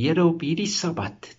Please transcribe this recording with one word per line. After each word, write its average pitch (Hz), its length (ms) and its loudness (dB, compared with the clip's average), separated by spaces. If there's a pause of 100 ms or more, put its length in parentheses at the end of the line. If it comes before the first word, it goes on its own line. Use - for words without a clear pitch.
Here 170 240 4
op 165 160 0
hierdie 170 240 -2
Sabbat - 680 -6